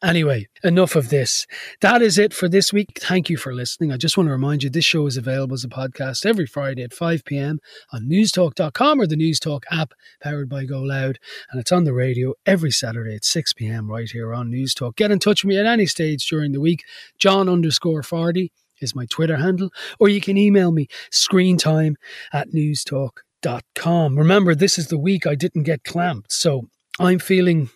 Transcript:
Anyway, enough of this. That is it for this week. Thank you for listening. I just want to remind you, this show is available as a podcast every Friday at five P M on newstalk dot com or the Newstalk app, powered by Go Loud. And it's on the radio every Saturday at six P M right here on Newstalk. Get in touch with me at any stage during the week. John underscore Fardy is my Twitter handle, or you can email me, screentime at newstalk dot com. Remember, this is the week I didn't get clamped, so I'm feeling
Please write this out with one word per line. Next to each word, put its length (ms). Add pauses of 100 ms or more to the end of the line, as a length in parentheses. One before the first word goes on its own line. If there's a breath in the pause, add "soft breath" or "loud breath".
Anyway, 460 (120)
enough 340
of 140
this. 360 (340 loud breath)
That 220
is 160
it 160
for 160
this 240
week. 260
Thank 300
you 80
for 160
listening. 380
I 60
just 200
want 100
to 40
remind 320
you, 60
this 140
show 220
is 100
available 380
as 100
a 60
podcast 560
every 220
Friday 360
at 100
five 300
P 140
M 220 (340 loud breath)
on 160
newstalk 460
dot 180
com 260
or 80
the 80
Newstalk 460 (100)
app, 220 (280 soft breath)
powered 280
by 160
Go 160
Loud. 380 (320 loud breath)
And 100
it's 100
on 140
the 80
radio 400 (120)
every 260
Saturday 440
at 80
six 300
P 140
M 220
right 200
here 240
on 180
Newstalk. 460
Get 140
in 80
touch 260
with 40
me 80
at 100
any 180
stage 420
during 240
the 80
week. 240 (360 loud breath)
John 280
underscore 560
Fardy 480 (300)
is 140
my 100
Twitter 320
handle, 320 (280 loud breath)
or 120
you 100
can 160
email 380
me, 140 (220 loud breath)
screentime 840 (400 loud breath)
at 160
newstalk 680 (220)
dot 220 (100)
com. 460
Remember, 340
this 240
is 120
the 100
week 260
I 80
didn't 300
get 200
clamped, 480
so 360 (320)
I'm 180
feeling 580